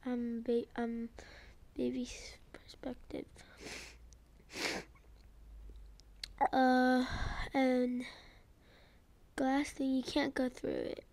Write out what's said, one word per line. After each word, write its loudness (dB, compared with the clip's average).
I'm -2
ba-, 2
I'm -2
baby's -2
perspective. -10
Uh, 6
and 4
glass 2
thing, 0
you 2
can't 2
go 2
through -4
it. -4